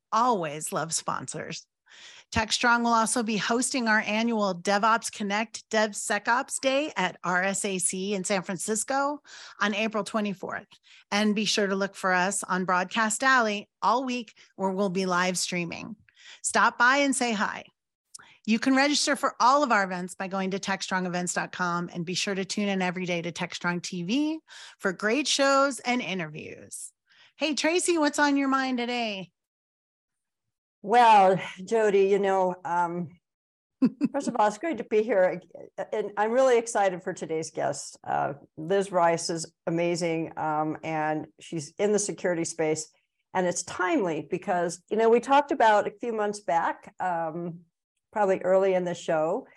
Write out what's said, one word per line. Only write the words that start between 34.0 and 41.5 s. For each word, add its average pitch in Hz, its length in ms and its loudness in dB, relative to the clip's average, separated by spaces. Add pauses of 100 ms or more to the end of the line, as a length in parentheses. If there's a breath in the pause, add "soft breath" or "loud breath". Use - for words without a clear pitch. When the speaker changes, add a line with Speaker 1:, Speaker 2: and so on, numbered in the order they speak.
Speaker 2:
first 277 160 -2
of 233 100 -6
all, 214 100 4
it's 214 100 -2
great 320 200 -4
to 233 60 -6
be 214 180 2
here. 185 400 2 (500)
And 208 240 -4
I'm 214 160 0
really 254 240 4
excited 202 460 0
for 185 100 -6
today's 160 380 -6
guest. 143 520 -6
Uh, 139 320 -2 (220)
Liz 190 340 -2
Rice 170 380 2
is 165 240 -6 (140)
amazing, 170 720 -2
um, 156 440 -2
and 156 440 -2 (120)
she's - 400 -10